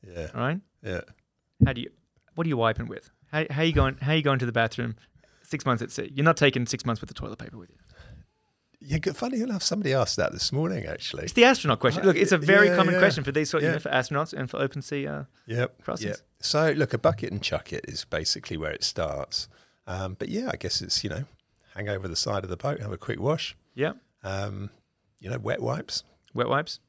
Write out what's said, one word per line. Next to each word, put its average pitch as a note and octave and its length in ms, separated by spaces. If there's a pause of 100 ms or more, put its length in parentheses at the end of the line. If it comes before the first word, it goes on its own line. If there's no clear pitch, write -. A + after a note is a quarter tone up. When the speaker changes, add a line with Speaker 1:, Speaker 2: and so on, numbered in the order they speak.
Speaker 1:
Yeah. E2+ 300
Speaker 2:
Right? C3 240 (240)
Speaker 1:
Yeah. F#2 180 (640)
Speaker 2:
How C3 60
do A#2+ 100
you, - 80 (460)
what E3 100
are E3 40
you C#3+ 80
wiping A2+ 300
with? - 220 (220)
How, D#3 180
how C#3+ 120
you E3 100
going, C#3 300
how C3+ 100
you D#3+ 100
going C#3 180
to B2+ 60
the A#2+ 60
bathroom A2+ 460 (460)
six - 220
months A#2+ 160
at A#2 100
sea? - 220
You're C#3 120
not D#3+ 100
taking C3 300
six - 200
months A#2 160
worth - 80
of - 60
toilet A2 240
paper A2+ 180
with F2 120
you. - 80 (1040)
Speaker 1:
Yeah, D3 180
good, D#3 180
funny B3 240
enough, A3 220
somebody E3+ 300
asked C3 240
that - 140
this - 200
morning, D#3 340
actually. - 380
Speaker 2:
It's - 100
the A#3+ 120
astronaut D#3 340
question. D#3 240
Speaker 1:
Uh, G3 40
Speaker 2:
Look, F3+ 100
it's - 160
a F3+ 40
very G3 300
Speaker 1:
yeah, F3+ 80
Speaker 2:
common F#3 180
Speaker 1:
yeah, F3+ 60
Speaker 2:
question F#3 240
for C3+ 80
these D3 180
sort, D3+ 140
you D#3 60
Speaker 1:
yeah. E3 60
Speaker 2:
know, D3+ 40
for D3 100
astronauts C#3 440
and B2+ 140
for - 100
open C#3 260
sea, C#3+ 240
uh, C#3+ 160 (240)
Speaker 1:
Yep, A#2+ 360
Speaker 2:
crossings. - 260
Speaker 1:
yep. G#2 80 (220)
So, D#3 360
look, D3 180
a A2+ 60
bucket - 320
and G2+ 100
chuck - 320
it - 140
is - 180
basically - 520
where D#2 140
it - 120
starts. C#2+ 640 (400)
Um, F#2 320
but C3+ 100
yeah, A#3 240
I - 40
guess - 260
it's, - 200
you G#2+ 60
know, C3 140 (500)
hang G#2 160
over G2 180
the E2 80
side G2 280
of F#2 80
the F2+ 60
boat, C#3+ 220
have G#2+ 120
a F#2+ 60
quick A2+ 220
wash. C#3+ 360 (180)
Speaker 2:
Yeah. C#3 200 (300)
Speaker 1:
Um, G2 460 (500)
you F#2+ 120
know, B2 80
wet G#2+ 220
wipes. - 420 (320)
Speaker 2:
Wet - 140
wipes. C#3+ 400